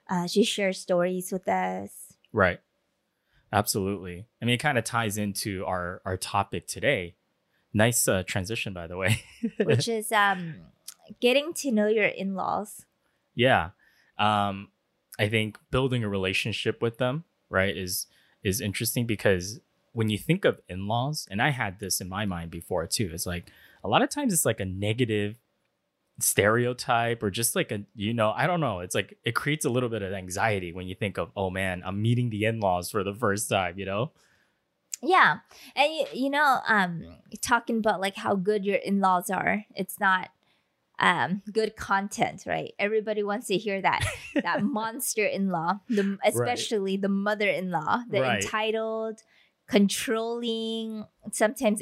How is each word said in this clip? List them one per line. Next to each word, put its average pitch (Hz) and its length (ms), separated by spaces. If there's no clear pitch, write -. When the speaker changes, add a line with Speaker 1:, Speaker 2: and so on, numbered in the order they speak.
Speaker 1:
uh, 180 180
she 196 160
shares 196 360
stories 180 520
with 185 180
us. 185 640
Speaker 2:
Right. 95 280
Absolutely. 98 760
I 117 40
mean, 120 100
it 117 60
kinda 135 200
ties 110 360
into 101 480
our, 90 400
our 95 120
topic - 500
today. 95 480
Nice, 113 340
uh, 95 160
transition, 101 500
by 85 140
the 87 100
way. 95 240
<laughs> 226 220
Speaker 1:
Which 147 260
is, 220 240
um, 185 420
getting 277 340
to 285 160
know 214 160
your 214 180
in-laws. 190 800
Speaker 2:
Yeah. 110 340
Um, 101 520
I 107 100
think 107 280
building 127 320
a 104 60
relationship 98 720
with 117 160
them, 131 260
right, 95 260
is, 90 320
is 101 180
interesting 113 440
because 101 540
when 113 160
you 104 80
think 180 280
of 120 220
in-laws, 113 640
and 101 100
I 147 100
had 107 280
this 95 220
in 92 80
my 101 160
mind 85 260
before 85 360
too, 101 260
it's 90 120
like, 87 240
a 92 40
lot 135 140
of 285 80
times 277 240
it's - 120
like 113 140
a 98 60
negative 104 720
stereotype 117 1040
or 107 80
just 113 260
like 180 160
a, 104 120
you 110 180
know, 110 220
I 131 120
don't 175 120
know. 110 200
It's 92 160
like, 104 280
it - 120
creates 151 300
a 135 40
little 123 200
bit 110 120
of 95 120
anxiety 92 600
when 90 140
you 92 80
think 101 240
of, 85 160
"Oh 95 160
man, 92 340
I'm 98 160
meeting 120 300
the 104 140
in-laws 98 440
for 101 140
the 101 100
first 104 360
time," 92 280
you 95 80
know? 104 260
Speaker 1:
Yeah. 254 360
And 302 180
you, 311 200
you 254 180
know, 285 360
um, 180 360
talking 233 360
about, 208 240
like, 196 140
how 214 200
good 196 300
your 196 120
in-laws 185 520
are, 196 360
it's - 240
not, 190 300
um, 180 460
good 220 220
content, 196 720
right? 160 320
Everybody 214 420
wants 208 260
to 185 100
hear 202 260
that, - 180
Speaker 2:
<laughs> - 160
Speaker 1:
that - 220
monster 220 600
in-law, 185 640
the, 196 360
Speaker 2:
Right. 214 100
Speaker 1:
especially 202 640
the 196 120
mother-in-law, 196 1000
the - 120
Speaker 2:
Right. 123 220
Speaker 1:
entitled, 220 800
controlling, 226 1400
sometimes 220 500